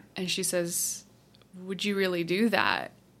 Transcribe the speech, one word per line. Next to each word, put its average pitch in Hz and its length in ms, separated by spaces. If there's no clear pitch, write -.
And 185 140
she 190 120
says, 175 640
"Would 185 200
you 202 140
really 180 280
do 190 260
that?" 101 420